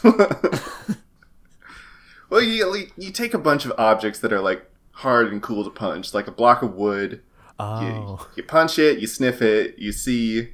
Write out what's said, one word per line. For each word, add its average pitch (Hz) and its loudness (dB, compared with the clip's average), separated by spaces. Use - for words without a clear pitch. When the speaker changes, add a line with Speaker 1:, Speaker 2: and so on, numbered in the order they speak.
Speaker 1:
<laughs> 214 6
Well, 208 6
you, 208 0
you 190 -12
take 233 -6
a 202 0
bunch 143 0
of 117 -4
objects 110 2
that 113 0
are, 101 0
like, 95 -2
hard 120 2
and 101 -8
cool 104 -4
to 95 -8
punch, 92 -8
like 104 -2
a 104 -16
block 120 4
of 110 -4
wood. 101 -4
Speaker 2:
Oh. 107 -8
Speaker 1:
You, - -
you - -10
punch 160 4
it, 151 4
you 104 -4
sniff 123 -2
it, 107 2
you 104 -6
see, 117 -2